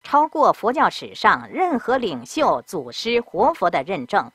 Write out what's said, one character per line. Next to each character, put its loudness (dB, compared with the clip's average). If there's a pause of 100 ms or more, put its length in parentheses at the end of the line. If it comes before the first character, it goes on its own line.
超 4
过 2
佛 -2
教 2
史 -10
上 2
任 0
何 0
领 -4
袖、 0
祖 -8
师、 -2
活 0
佛 0
的 0
认 -6
证 0